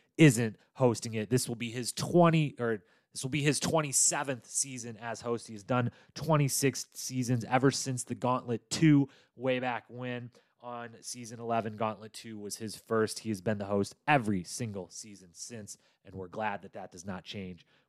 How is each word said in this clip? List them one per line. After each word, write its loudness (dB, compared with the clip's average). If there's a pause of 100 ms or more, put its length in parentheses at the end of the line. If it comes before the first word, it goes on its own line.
(180)
isn't 8 (180)
hosting 0
it. -4
This 2
will -6
be -8
his -8
twenty, 4
or -2 (320)
this -10
will -6
be -2
his 2
twenty-seventh 0
season -6
as -8
host. -4
He -12
has -12
done 2 (240)
twenty-six 2
seasons -2
ever 6
since -2
the -6
Gauntlet -2
two 6 (260)
way -2
back -4
when. -8 (320)
On -10 (140)
season -12
eleven, 0
Gauntlet -4
two -12
was -10
his -8
first. 0
He -10
has -2
been -2
the -6
host 0 (120)
every 4
single -8
season -18
since, -14 (300)
and -18
we're -10
glad -4
that -16
that -14
does -18
not -8
change -12 (220)